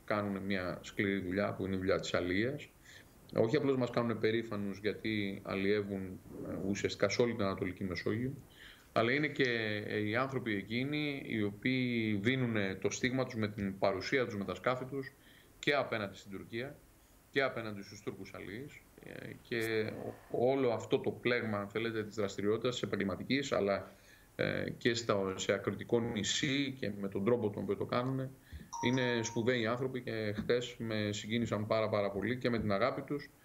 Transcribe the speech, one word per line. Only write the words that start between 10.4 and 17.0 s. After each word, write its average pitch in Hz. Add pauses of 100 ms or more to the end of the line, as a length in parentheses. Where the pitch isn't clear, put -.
εκείνοι 135
οι 113
οποίοι 117
δίνουνε 113
το 101
στίγμα 127
τους 127
με 107
την 98
παρουσία 101
τους, 104
με 101
τα 92
σκάφη 127
τους 135 (460)
και 147
απέναντι 110
στην -
Τουρκία 113 (540)